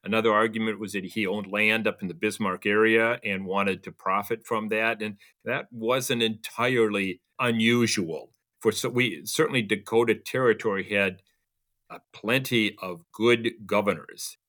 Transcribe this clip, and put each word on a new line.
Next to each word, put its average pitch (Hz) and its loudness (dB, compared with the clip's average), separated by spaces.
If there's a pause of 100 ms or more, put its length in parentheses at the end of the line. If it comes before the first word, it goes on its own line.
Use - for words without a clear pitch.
Another 110 2
argument 110 2
was 101 -8
that 98 -4
he 104 -4
owned 101 -4
land 107 2
up - -2
in 95 -6
the 85 -8
Bismarck 98 -2
area 113 4
and 98 -4
wanted 95 -2
to - -12
profit 101 -4
from 110 -4
that. 110 0
And 104 -8 (280)
that 123 -6
wasn't 120 -2
entirely 110 0 (180)
unusual. 113 2 (260)
For 110 2
so - -4
we, 117 0
certainly 139 0
Dakota 110 2
Territory 110 0
had, 98 0 (680)
uh, - -16 (120)
plenty 120 0
of 87 -10 (100)
good 117 2 (140)
governors 101 -2 (120)